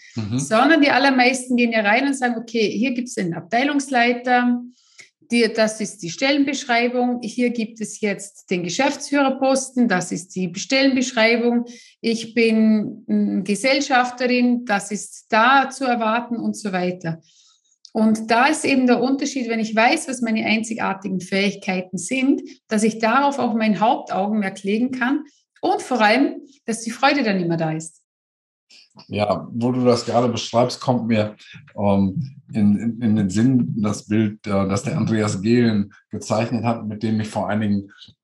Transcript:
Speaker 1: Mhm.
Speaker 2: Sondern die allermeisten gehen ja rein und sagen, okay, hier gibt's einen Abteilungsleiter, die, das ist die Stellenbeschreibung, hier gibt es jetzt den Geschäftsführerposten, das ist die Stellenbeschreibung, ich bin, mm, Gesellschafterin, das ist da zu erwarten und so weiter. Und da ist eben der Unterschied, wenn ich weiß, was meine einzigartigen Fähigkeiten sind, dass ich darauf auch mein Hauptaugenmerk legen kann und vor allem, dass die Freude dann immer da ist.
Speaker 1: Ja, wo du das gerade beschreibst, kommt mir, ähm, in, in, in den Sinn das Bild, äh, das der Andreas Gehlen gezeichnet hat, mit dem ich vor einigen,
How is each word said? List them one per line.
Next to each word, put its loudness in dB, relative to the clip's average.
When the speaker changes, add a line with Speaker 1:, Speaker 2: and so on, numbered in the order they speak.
Speaker 1:
Mhm. -4
Speaker 2:
Sondern 4
die 4
allermeisten 2
gehen 2
ja 0
rein 2
und 0
sagen, -2
okay, -2
hier -2
gibt's -6
einen -2
Abteilungsleiter, 0
die, 4
das 0
ist -8
die -8
Stellenbeschreibung, 0
hier -2
gibt -6
es -10
jetzt -8
den 0
Geschäftsführerposten, 0
das -2
ist -8
die -4
Stellenbeschreibung, 2
ich -4
bin, 2
mm, 0
Gesellschafterin, 0
das -2
ist -10
da 4
zu -6
erwarten -2
und -4
so -8
weiter. -4
Und 0
da 4
ist 0
eben 2
der 4
Unterschied, -2
wenn -4
ich -4
weiß, 2
was -8
meine -2
einzigartigen -4
Fähigkeiten -2
sind, 0
dass 0
ich 0
darauf 2
auch -2
mein 0
Hauptaugenmerk -2
legen 0
kann -2
und 0
vor -2
allem, 4
dass -6
die -8
Freude 2
dann 0
immer 0
da -2
ist. -10
Speaker 1:
Ja, -2
wo 0
du -2
das 4
gerade 2
beschreibst, 0
kommt -2
mir, 0
ähm, 0
in, 4
in, -4
in 2
den 2
Sinn 2
das -4
Bild, 0
äh, 0
das -2
der -4
Andreas 0
Gehlen 2
gezeichnet -4
hat, -2
mit -10
dem 0
ich -4
vor -4
einigen, -2